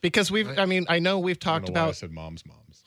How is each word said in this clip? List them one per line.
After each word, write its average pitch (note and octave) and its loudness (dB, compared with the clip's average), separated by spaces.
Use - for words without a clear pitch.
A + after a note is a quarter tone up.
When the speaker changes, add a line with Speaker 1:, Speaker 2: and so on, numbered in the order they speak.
Speaker 1:
Because F3+ 2
we've, G#3 0
Speaker 2:
Right? C#3 -6
Speaker 1:
I G3 4
mean, F#3 2
I E3+ 4
know F#3 2
we've F3+ 0
Speaker 3:
I - -14
don't - -14
Speaker 1:
talked E3+ 0
Speaker 3:
know F#3 -6
why E3+ 2
I - 4
Speaker 1:
about D#3 -2
Speaker 3:
said E2 -12
Mom's D#2+ -12
Moms. - -20